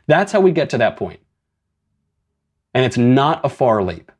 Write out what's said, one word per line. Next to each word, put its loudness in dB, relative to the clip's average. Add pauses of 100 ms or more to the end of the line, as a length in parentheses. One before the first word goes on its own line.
That's 0
how 2
we 4
get -2
to -4
that 0
point. -12 (1500)
And 2
it's -4
not 2
a 0
far 0
leap. -8